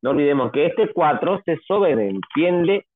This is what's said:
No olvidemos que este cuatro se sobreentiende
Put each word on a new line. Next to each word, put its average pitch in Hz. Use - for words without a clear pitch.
No 131
olvidemos 143
que 147
este 214
cuatro 175
se 165
sobreentiende 170